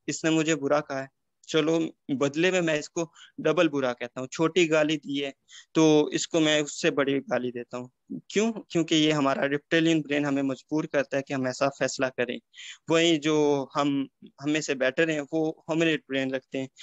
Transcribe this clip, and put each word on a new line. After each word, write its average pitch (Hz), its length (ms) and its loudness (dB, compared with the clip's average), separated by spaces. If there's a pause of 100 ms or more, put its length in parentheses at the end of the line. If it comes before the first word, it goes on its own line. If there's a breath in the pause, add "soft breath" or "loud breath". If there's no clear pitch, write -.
इसने 160 220 -2
मुझे 160 240 2
बुरा 143 260 0
कहा 139 200 -6
है, 135 80 -12 (400)
चलो 160 420 0 (200)
बदले 143 400 0
में 185 100 0
मैं 160 180 0
इसको 165 340 -8 (280 loud breath)
double 156 280 2
बुरा 135 240 -2
कहता 123 280 -10
हूँ, 131 120 -10
छोटी 165 340 2
गाली 156 300 2
दी 139 220 -8
है 139 160 -6 (400 loud breath)
तो 151 380 6
इसको 160 280 -2
मैं 151 220 2
उससे 143 280 -2
बड़ी 139 280 0
गाली 127 320 -4
देता 120 260 -12
हूँ। 123 140 -12 (220)
क्यों? 202 400 -2
क्योंकि 165 440 -2
ये 156 160 4
हमारा 135 300 2
reptilian 156 640 0
brain 147 200 -2
हमें 139 160 -2
मजबूर 151 440 -4
करता 139 300 -2
है 135 60 -2
कि 143 120 -8
हम 131 140 -2
ऐसा 135 200 -2
फैसला 131 400 -2
करें। 123 320 -6 (500 loud breath)
वहीं 165 280 4
जो 147 560 0
हम, 139 340 0 (320)
हमें 151 200 -2
से 151 140 -4
better 131 360 0
हैं 151 100 -2
वो 160 480 -4
hominoid 160 400 0
brain 135 220 -2
रखते 135 280 -6
हैं, 135 100 -6 (140)